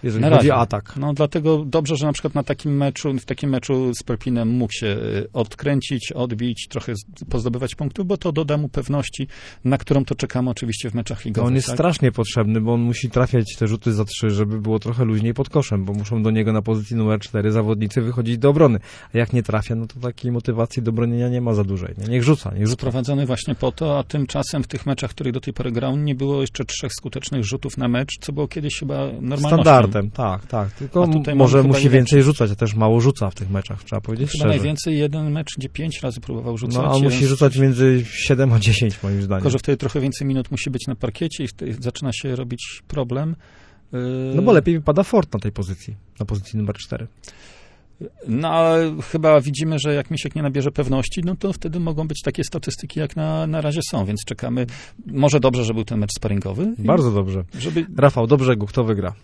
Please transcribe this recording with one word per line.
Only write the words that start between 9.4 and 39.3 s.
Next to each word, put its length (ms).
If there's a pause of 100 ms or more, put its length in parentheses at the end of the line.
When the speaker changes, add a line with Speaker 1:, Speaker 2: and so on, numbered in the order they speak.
Speaker 2:
na 140
którą 260
to 100
czekamy 360
oczywiście 400
w 40
meczach 300
ligowych, 200
Speaker 1:
No, 40
on 60
jest 120
Speaker 2:
tak? 100
Speaker 1:
strasznie 360
potrzebny, 480
bo 140
on 60
musi 300
trafiać 480
te 100
rzuty 240
za 120
trzy, 260
żeby 300
było 180
trochę 260
luźniej 300
pod 140
koszem, 360
bo 80
muszą 300
do 80
niego 220
na 100
pozycji 340
numer 240
cztery 320
zawodnicy 480
wychodzić 380
do 120
obrony. 280 (360)
A 40
jak 140
nie 100
trafia, 320
no 120
to 140
takiej 220 (100)
motywacji 500
do 100
bronienia 360
nie 120
ma 140
za 100
dużej. 340
Nie? 100
Niech 140
rzuca, 320
niech 120
rzuca. 140
Speaker 2:
Sprowadzony 460
właśnie 280
po 180
to, 260
a 60
tymczasem 580
w 40
tych 200
meczach, 240
w 40
których 180
do 80
tej 120
pory 200
grał, 240
nie 180
było 260
jeszcze 240
trzech 280
skutecznych 520
rzutów 340
na 100
mecz, 200 (120)
co 120
było 160
kiedyś 300
chyba 160 (120)
normalnością. 420
Speaker 1:
Standardem, 640
tak, 360
tak. 260
Tylko 320
Speaker 2:
A 20
tutaj 280
Speaker 1:
może 220
Speaker 2:
mamy 60
chyba 120
Speaker 1:
musi 100
Speaker 2:
jeden 140
Speaker 1:
więcej 240
rzucać, 280
a 40
też 200
mało 260
rzuca 300
w 40
tych 160
meczach, 340
trzeba 160
powiedzieć 300
Speaker 2:
Chyba 140
Speaker 1:
szczerze. 120
Speaker 2:
najwięcej 420
jeden 320
mecz, 180 (100)
gdzie 100
pięć 340
razy 180
próbował 380
rzucać, 180
Speaker 1:
No, 160
a 20
Speaker 2:
jeden 180
Speaker 1:
musi 120
Speaker 2:
z- 40
Speaker 1:
rzucać 280
między 500
siedem 460
a 60
dziesięć, 440
moim 200
zdaniem. 200